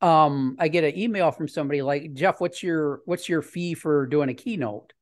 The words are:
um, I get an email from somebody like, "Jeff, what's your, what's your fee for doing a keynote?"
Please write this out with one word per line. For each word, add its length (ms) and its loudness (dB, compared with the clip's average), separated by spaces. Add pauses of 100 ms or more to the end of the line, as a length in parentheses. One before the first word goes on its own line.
um, 580 4
I 80 2
get 160 2
an 140 0
email 340 0
from 160 -4
somebody 340 -4
like, 320 -4
"Jeff, 260 0
what's 240 -4
your, 420 -2
what's 240 -4
your 120 0
fee 340 -6
for 320 0
doing 220 2
a 40 -2
keynote?" 680 -8